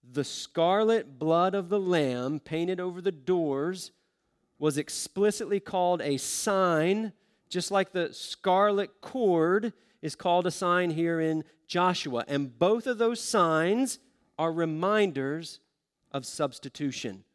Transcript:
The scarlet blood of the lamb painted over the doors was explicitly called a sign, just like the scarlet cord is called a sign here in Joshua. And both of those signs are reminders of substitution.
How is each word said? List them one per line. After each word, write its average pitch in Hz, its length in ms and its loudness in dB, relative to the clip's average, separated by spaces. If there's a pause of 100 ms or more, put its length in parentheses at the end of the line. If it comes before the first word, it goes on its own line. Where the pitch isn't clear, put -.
The 135 140 -4
scarlet 185 960 0
blood 170 340 2
of 196 140 -4
the 202 140 0
lamb 147 580 0
painted 170 400 -4
over 180 220 -6
the 190 100 0
doors 160 800 -2 (680)
was 147 200 0
explicitly 202 840 -2
called 180 420 0
a 143 140 0
sign, 190 960 0 (380)
just - 220 -4
like 196 200 0
the 175 220 -4
scarlet 196 880 0
cord 202 720 2 (280)
is 156 140 -8
called 180 320 2
a 170 40 0
sign 175 400 2
here 165 280 0
in 160 240 0 (240)
Joshua. 175 600 0
And 139 280 -4
both 220 300 2
of 240 120 -4
those 233 200 2
signs 185 800 2 (380)
are 160 160 0
reminders 160 1040 -2 (540)
of 135 120 -6
substitution. 131 1080 -6